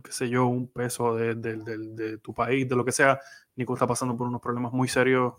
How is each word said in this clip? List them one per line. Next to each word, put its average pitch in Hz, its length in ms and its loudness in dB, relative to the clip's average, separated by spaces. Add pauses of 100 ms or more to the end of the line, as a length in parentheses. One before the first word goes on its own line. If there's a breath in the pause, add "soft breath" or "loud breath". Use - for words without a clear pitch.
qué - 100 -20
sé 127 160 -4
yo, 123 180 4
un 123 260 -2
peso 120 420 -2
de, 113 200 0
de, 113 220 -6
de, 110 220 -8
de 110 400 -8
tu - 160 -12
país, 127 340 0
de 127 60 0
lo 120 100 2
que 123 80 0
sea. 135 280 4 (340 loud breath)
Nico 123 200 -4
está 123 120 2
pasando 123 300 0
por 123 100 -4
unos 123 140 -4
problemas 120 320 -4
muy 127 160 2
serios, 127 500 4